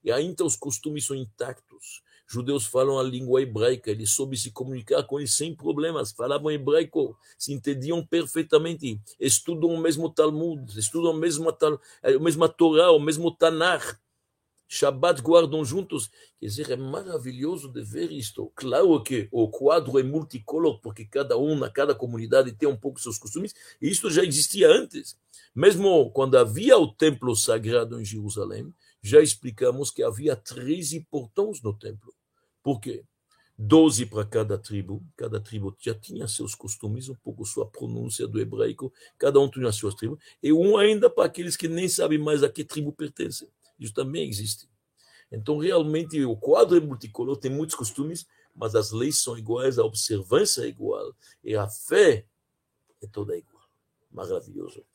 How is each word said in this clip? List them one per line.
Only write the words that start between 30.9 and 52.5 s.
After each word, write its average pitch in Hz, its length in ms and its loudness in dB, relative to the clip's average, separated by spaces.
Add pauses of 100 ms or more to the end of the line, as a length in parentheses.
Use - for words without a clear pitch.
portões 190 500 -6
no 104 160 -6
templo. 107 380 -18 (480)
Por 135 180 -4
quê? - 240 -12 (540)
Doze 123 480 6
para 104 180 -4
cada 107 320 -2
tribo, 104 460 -10 (140)
cada 110 240 -8
tribo 104 380 -10
já 113 140 -6
tinha 110 360 -12
seus 110 260 -8
costumes, 110 540 -10
um 135 80 -14
pouco 110 280 -14
sua 110 220 -6
pronúncia 117 640 -10
do 110 120 -6
hebraico, 113 520 -6 (260)
cada 139 220 4
um 139 100 4
tinha 127 180 -4
as 107 60 -2
suas 104 220 -6
tribos, 120 240 -8 (200)
e 143 120 2
um 185 240 6
ainda 214 340 4
para - 140 2
aqueles 175 320 -4
que 175 100 -4
nem 170 220 -2
sabem 160 280 0
mais 151 280 0
a 139 40 6
que 147 160 -10
tribo 151 280 -6
pertencem. - 560 -10 (280)
Isso 110 160 -14
também 143 360 -4
existe. 107 400 -8 (640)
Então, 113 260 -4
realmente, 160 640 0
o 117 120 -2
quadro 170 400 4
é 170 40 6
multicolor, 127 560 -6
tem 131 140 -6
muitos 151 240 -6
costumes, 147 500 -8 (300)
mas 110 220 -2
as 107 160 -2
leis 123 260 -2
são 120 180 -4
iguais, 117 440 -2
a 113 40 4
observância 110 800 0
é 120 60 -6
igual, - 440 -8 (300)
e 107 140 -4
a 104 100 -2
fé 151 580 4 (800)